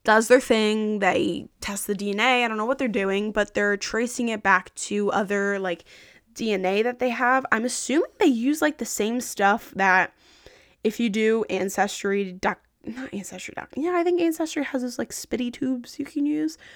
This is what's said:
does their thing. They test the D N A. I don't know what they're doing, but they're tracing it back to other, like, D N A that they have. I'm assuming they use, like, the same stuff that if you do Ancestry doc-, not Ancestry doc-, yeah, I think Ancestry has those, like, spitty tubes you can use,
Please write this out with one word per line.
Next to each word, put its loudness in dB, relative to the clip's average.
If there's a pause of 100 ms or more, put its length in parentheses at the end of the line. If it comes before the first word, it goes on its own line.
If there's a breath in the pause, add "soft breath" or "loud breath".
does 6
their 8
thing. 2
They 0 (100)
test -8
the -2
D -4
N -2
A. 2
I 0
don't -4
know -4
what 0
they're 0
doing, 0
but -2
they're 2
tracing -4
it -6
back 2
to -2
other, 0
like, -6 (500 loud breath)
D -2
N 0
A 2
that -2
they 0
have. 2
I'm 2
assuming 0
they 6
use, 2
like, 2
the -6
same -2
stuff 0
that 4 (720 soft breath)
if -2
you 2
do 2
Ancestry -2
doc-, -4 (220)
not -12
Ancestry -12
doc-, -12
yeah, -2
I 2
think 2
Ancestry -2
has -4
those, -6
like, -6
spitty -6
tubes -6
you -6
can -4
use, -2 (180 loud breath)